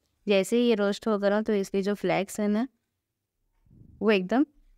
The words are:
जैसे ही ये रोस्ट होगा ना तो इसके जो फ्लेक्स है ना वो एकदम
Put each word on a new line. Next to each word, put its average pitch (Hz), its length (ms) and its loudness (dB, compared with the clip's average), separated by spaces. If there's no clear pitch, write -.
जैसे 196 300 2
ही 240 60 2
ये 233 120 2
रोस्ट 202 320 -2
होगा 202 220 0
ना 208 140 2
तो 214 120 -2
इसके 196 280 -2
जो 202 120 -2
फ्लेक्स 180 460 -4
है 208 80 -2
ना 214 180 -2
वो 202 100 2
एकदम 208 340 2